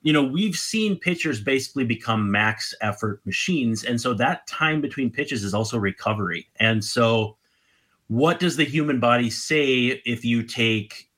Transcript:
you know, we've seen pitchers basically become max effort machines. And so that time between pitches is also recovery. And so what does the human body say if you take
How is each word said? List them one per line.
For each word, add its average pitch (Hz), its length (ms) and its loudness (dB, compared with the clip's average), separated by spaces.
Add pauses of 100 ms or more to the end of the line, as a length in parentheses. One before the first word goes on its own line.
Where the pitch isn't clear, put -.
you 151 100 2
know, 147 100 6
we've 165 320 0
seen 214 420 -2
pitchers 160 440 -2
basically 135 420 0
become 113 480 0
max 107 480 -2
effort 107 460 -4
machines. 117 580 0
And 120 160 -2
so 123 140 0
that 123 340 0
time 156 320 0
between 139 300 -2
pitches 139 340 -4
is 98 100 -2
also 110 260 0
recovery. 101 680 -2 (100)
And 110 280 2
so 113 500 2 (720)
what 151 320 2
does 175 160 0
the 156 80 2
human 147 380 0
body 120 280 4
say 131 760 0
if 117 180 -4
you 117 200 2
take 113 760 -2